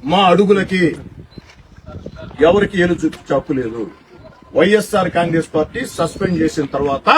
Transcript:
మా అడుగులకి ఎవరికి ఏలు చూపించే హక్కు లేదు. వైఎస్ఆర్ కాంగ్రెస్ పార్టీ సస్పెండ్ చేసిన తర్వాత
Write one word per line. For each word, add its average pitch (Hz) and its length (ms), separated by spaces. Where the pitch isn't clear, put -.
మా 190 80
అడుగులకి 190 500
ఎవరికి 196 360
ఏలు 175 180
చూపించే 156 340
హక్కు 139 240
లేదు. 117 220
వైఎస్ఆర్ 190 640
కాంగ్రెస్ 165 360
పార్టీ 165 280
సస్పెండ్ 180 440
చేసిన 156 240
తర్వాత 139 420